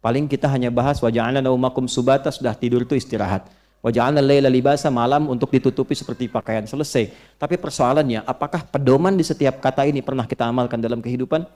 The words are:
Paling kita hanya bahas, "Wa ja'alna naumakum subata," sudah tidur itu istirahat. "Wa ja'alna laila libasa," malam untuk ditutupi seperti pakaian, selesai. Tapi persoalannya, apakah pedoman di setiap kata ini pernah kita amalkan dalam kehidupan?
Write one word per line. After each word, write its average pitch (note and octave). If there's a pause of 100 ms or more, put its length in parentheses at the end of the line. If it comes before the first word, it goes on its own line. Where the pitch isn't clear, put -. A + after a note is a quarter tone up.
Paling B2+
kita C#3
hanya B2
bahas, C3+
"Wa A2+
ja'alna B2
naumakum B2+
subata," C3+
sudah A#2+
tidur A#2+
itu -
istirahat. G2+ (320)
"Wa A#2
ja'alna B2
laila C#3
libasa," C3+
malam B2+
untuk B2+
ditutupi C3
seperti B2
pakaian, A2
selesai. C#3 (320)
Tapi F3
persoalannya, C3+
apakah D3
pedoman C#3
di D#3+
setiap C#3
kata C#3
ini C#3+
pernah C3
kita -
amalkan A#2+
dalam A#2
kehidupan? B2+